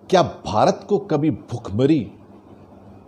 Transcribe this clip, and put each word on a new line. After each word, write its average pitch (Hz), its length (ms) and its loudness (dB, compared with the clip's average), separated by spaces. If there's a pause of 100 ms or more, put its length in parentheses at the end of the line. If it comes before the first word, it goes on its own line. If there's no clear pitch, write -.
क्या 180 140 4
भारत 151 640 0
को 202 80 2
कभी 156 340 0
भुखमरी, 117 800 -2 (960)